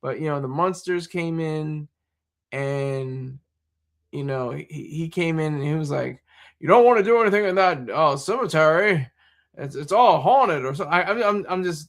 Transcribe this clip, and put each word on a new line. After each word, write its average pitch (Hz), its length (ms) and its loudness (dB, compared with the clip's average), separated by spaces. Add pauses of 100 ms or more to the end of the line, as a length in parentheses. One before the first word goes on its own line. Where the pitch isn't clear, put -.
But, 131 180 -8
you 156 80 -4
know, 147 120 -4
the 135 80 -8
Munsters 175 580 -4
came 165 340 -6
in 156 480 -6 (640)
and, 135 840 -6 (760)
you 143 120 -8
know, 131 260 -4
he, 143 140 -10
he 160 440 -10
came 165 300 -2
in 156 160 -2
and 139 100 -4
he 147 100 -2
was 156 160 -4
like, 127 320 -6 (380)
You 151 80 -6
don't 233 160 8
wanna 240 180 6
do 233 180 4
anything 208 240 2
in 190 120 0
that, 165 340 2
uh, 143 260 2
cemetery. 165 920 2 (500)
It's, 139 160 -12
it's 147 180 -8
all 202 280 6
haunted, 180 440 4
or 135 100 -4
so. 175 100 -6
I, 170 240 0
I'm, 220 140 -2
I'm, 208 260 0
I'm 185 160 -2
just 160 240 -6